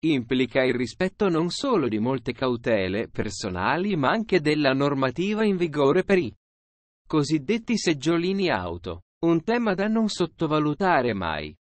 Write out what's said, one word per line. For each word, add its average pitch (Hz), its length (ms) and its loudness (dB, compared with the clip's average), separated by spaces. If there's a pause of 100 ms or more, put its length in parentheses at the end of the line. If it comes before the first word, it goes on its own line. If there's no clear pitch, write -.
implica 131 560 0
il 127 140 2
rispetto 185 520 -2
non 170 220 0
solo 190 380 0
di 107 100 -2
molte 127 340 -2
cautele 113 760 -2
personali 113 880 -2
ma 135 160 0
anche 208 280 0
della 147 340 2
normativa 143 720 0
in 196 140 2
vigore 147 460 2
per 190 160 2
i 117 120 -4 (760)
cosiddetti 156 720 0
seggiolini 170 720 0
auto, 87 540 -6 (200)
un 170 160 4
tema 226 320 0
da 196 140 -2
non 220 200 0
sottovalutare 151 1080 0
mai 78 480 -6